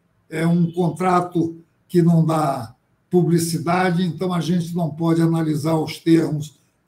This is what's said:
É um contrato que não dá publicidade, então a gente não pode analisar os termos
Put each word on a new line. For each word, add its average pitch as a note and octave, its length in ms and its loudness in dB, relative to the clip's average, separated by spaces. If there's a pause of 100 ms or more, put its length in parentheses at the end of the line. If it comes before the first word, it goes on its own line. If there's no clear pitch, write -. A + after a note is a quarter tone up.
(280)
É D#3+ 180 -2
um E3+ 240 2
contrato F3+ 920 -2 (240)
que F3 140 4
não E3 220 4
dá D3 500 -2 (340)
publicidade, E3+ 920 0
então F3+ 320 -4
a E3+ 60 -2
gente E3+ 340 -2
não E3+ 160 -2
pode E3 320 0
analisar D#3+ 520 0
os D3+ 240 -4
termos D#3 640 0 (280)